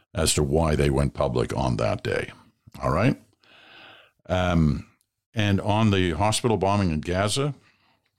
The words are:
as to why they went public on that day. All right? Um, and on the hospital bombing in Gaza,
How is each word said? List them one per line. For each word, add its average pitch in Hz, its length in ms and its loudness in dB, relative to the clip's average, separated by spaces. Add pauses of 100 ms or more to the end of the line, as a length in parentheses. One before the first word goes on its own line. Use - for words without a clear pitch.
(140)
as 80 220 0
to 76 80 2
why 76 320 2
they 71 140 2
went 69 240 0
public 60 440 -2
on 62 200 0
that 53 260 -2
day. - 280 -6 (500)
All 65 100 0
right? 85 300 0 (1080)
Um, 85 580 0 (460)
and 104 260 0
on 107 320 2
the 92 200 2
hospital 107 460 0
bombing 95 340 0
in 76 100 -2
Gaza, 104 520 -2 (640)